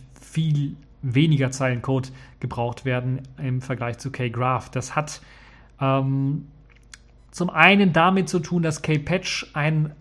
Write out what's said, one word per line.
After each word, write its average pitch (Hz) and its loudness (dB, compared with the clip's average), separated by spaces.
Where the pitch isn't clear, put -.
viel 147 -2
weniger 135 2
Zeilen 127 -2
Code 131 -2
gebraucht 120 -6
werden 127 -2
im 131 -4
Vergleich 120 -6
zu 139 -8
K-Graph. 123 -2
Das - -6
hat, 151 -6
ähm, 135 0
zum 180 -4
einen 185 6
damit 180 4
zu 180 0
tun, 170 -2
dass 160 -2
K-Patch 156 -2
ein 156 0